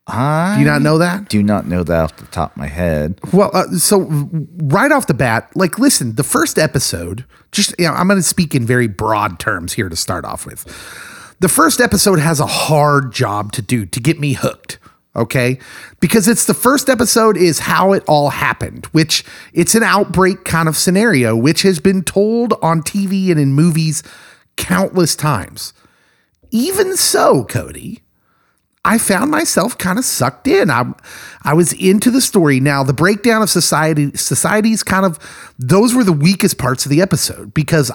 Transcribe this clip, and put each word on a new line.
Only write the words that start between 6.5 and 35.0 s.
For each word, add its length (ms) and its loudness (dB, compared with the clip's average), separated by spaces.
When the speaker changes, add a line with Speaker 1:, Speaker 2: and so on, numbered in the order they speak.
Speaker 2:
episode, 640 -4
just, 260 -4
you 100 0
know, 60 0
I'm 140 0
gonna 160 2
speak 320 -2
in 100 0
very 220 2
broad 540 -2
terms 320 -4
here 160 -4
to 80 -8
start 280 -6
off 220 -10
with. 180 -16
The 80 2
first 320 2
episode 400 2
has 180 0
a 80 0
hard 640 2
job 420 -4
to 80 -6
do 220 -2
to 140 -8
get 220 -2
me 140 -2
hooked, 440 -6
okay? 420 -2
Because 300 2
it's 160 2
the 100 2
first 340 0
episode 480 2
is 220 2
how 340 0
it 140 0
all 240 2
happened, 640 -4
which 320 0
it's 220 0
an 80 4
outbreak 600 0
kind 240 0
of 80 -2
scenario, 580 2
which 280 2
has 180 2
been 240 2
told 580 0
on 180 2
T 280 -4
V 240 0
and 80 4
in 140 2
movies 500 2
countless 600 0
times. 560 -6
Even 440 -2
so, 460 2
Cody, 600 -10
I 100 2
found 340 0
myself 440 -2
kinda 240 -2
sucked 460 -4
in. 240 2
I, 220 0
I 120 0
was 180 4
into 400 2
the 80 2
story. 400 2
Now, 240 2
the 80 0
breakdown 500 2
of 80 0
society, 640 0
society's 680 0
kind 200 0